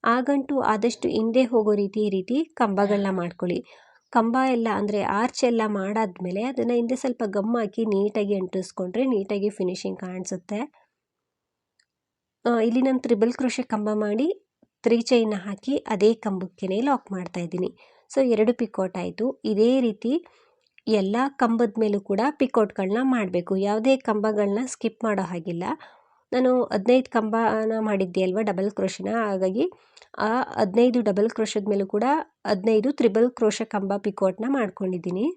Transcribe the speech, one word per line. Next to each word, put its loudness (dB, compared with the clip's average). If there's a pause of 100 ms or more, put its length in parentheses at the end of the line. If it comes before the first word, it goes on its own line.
ಆ 2
ಗಂಟು 0
ಆದಷ್ಟು 0
ಹಿಂದೆ 2
ಹೋಗೋ 2
ರೀತಿ -2
ಈ 2
ರೀತಿ -2 (160)
ಕಂಬಗಳನ್ನ 0
ಮಾಡ್ಕೊಳ್ಳಿ. -2 (540)
ಕಂಬ 2 (140)
ಎಲ್ಲ 0
ಅಂದ್ರೆ 0 (100)
ಆರ್ಚ್ -2
ಎಲ್ಲ 2
ಮಾಡಾದ್ಮೇಲೆ -4
ಅದನ್ನ -2
ಹಿಂದೆ 0
ಸ್ವಲ್ಪ -4
ಗಮ್ -2
ಹಾಕಿ -2
ನೀಟಾಗಿ 0
ಅಂಟಿಸ್ಕೊಂಡ್ರೆ -4
ನೀಟಾಗಿ 0
ಫಿನಿಶಿಂಗ್ -4
ಕಾಣಿಸುತ್ತೆ. -8 (1900)
ಆ, 2
ಇಲ್ಲಿ 2
ನಾನು 2
ತ್ರಿಬಲ್ 2
ಕ್ರೋಶೆ -2
ಕಂಬ -4
ಮಾಡಿ 0 (560)
ತ್ರೀ 4
ಚೈನ್ 2
ಹಾಕಿ -6 (140)
ಅದೇ 4
ಕಂಬಕ್ಕೇನೆ -4
ಲಾಕ್ 0
ಮಾಡ್ತಾ -8
ಇದ್ದೀನಿ. -4 (420)
So 0 (100)
ಎರಡು 4
ಪಿಕೋಟ್ -4
ಆಯ್ತು. -4 (200)
ಇದೇ 4
ರೀತಿ -2 (760)
ಎಲ್ಲ 0 (200)
ಕಂಬದ 0
ಮೇಲೂ 0
ಕೂಡ -2 (160)
ಪಿಕೋಟ್‌ಗಳನ್ನ 0
ಮಾಡ್ಬೇಕು. 0
ಯಾವುದೇ 2
ಕಂಬಗಳನ್ನ 0
ಸ್ಕಿಪ್ -6
ಮಾಡೋ 0
ಹಾಗಿಲ್ಲ. -6 (680)
ನಾನು 2 (120)
ಹದಿನೈದು 2
ಕಂಬನ 0
ಮಾಡಿದ್ದೆ 0
ಅಲ್ವಾ 0
ಡಬಲ್ -2
ಕ್ರೋಶೆನ, -4 (100)
ಹಾಗಾಗಿ 0 (520)
ಆ 0 (240)
ಹದಿನೈದು 4
ಡಬಲ್ 2
ಕ್ರೋಶದ -2
ಮೇಲೂ 0
ಕೂಡ 0 (400)
ಹದಿನೈದು 2
ತ್ರಿಬಲ್ 4
ಕ್ರೋಶೆ 0
ಕಂಬ -4
ಪಿಕೋಟ್‌ನ -2
ಮಾಡ್ಕೊಂಡಿದ್ದೀನಿ. -2 (120)